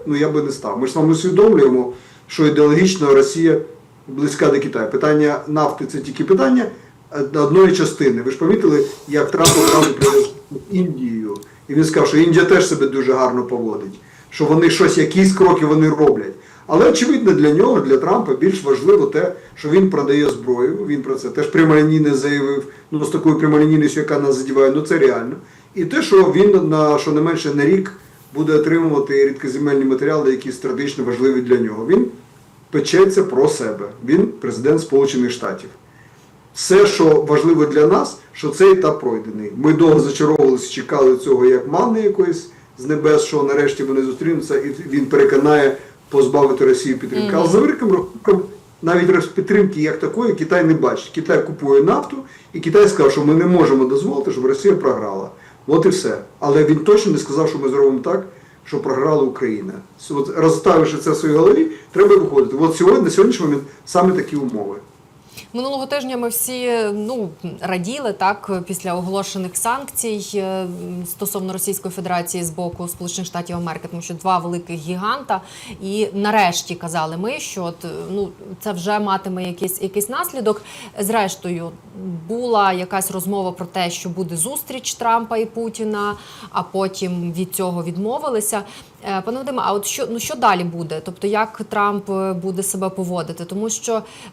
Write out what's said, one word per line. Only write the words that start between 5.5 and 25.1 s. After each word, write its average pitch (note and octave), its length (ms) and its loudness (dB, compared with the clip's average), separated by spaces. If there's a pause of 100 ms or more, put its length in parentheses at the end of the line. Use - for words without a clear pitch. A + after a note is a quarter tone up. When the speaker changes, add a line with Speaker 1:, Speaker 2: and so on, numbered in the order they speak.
Speaker 1:
це D3 60 -10
тільки C#3+ 260 -8
питання, B3 420 2 (460)
е, D3 280 -4
одної E3+ 360 6
частини. C3+ 460 0
Ви B2+ 100 -2
ж C3+ 60 -8
помітили, D#3+ 480 2 (220)
як D3 240 0
Трамп E3 180 4 (180)
одразу D3 260 4
привів C3+ 340 4 (440)
Індію, B2 680 -4 (300)
і C3+ 60 -8
він D#3 120 2
сказав, D3+ 220 2
що D3+ 100 2
Індія E3+ 280 6
теж F#3 220 4
себе C3+ 200 0
дуже C3 260 0
гарно B2 300 0
поводить, A2 560 -6 (300)
що - 160 -2
вони D#3+ 240 4
щось, - 280 2
якісь F#3+ 360 2
кроки F#3 320 2
вони D#3 240 2
роблять. C#3 440 0 (340)
Але, F#3+ 220 4
очевидно, B3 420 2
для D3 220 4
нього, G#3+ 260 4
для C3+ 180 2
Трампа D#3+ 360 0
більш F#3+ 300 0
важливо C#3 420 4
те, - 280 -2 (220)
що - 140 -8
він F#3+ 200 4
продає C#3+ 400 2
зброю, A#2+ 580 -2
він C#3+ 140 -2
про C3 140 -4
це B2+ 140 -8
теж D3+ 180 -4
прямолінійно D3+ 680 4
заявив, C#3 520 -2 (240)
ну, D3+ 140 -4
з - 40 -6
такою D#3 260 2
прямолінійністю, D3+ 640 2
яка C#3+ 200 -2
нас C#3 160 0
задіває, C3+ 400 2
ну, D3+ 60 0
це E3 160 -2
реально. B2+ 380 0 (400)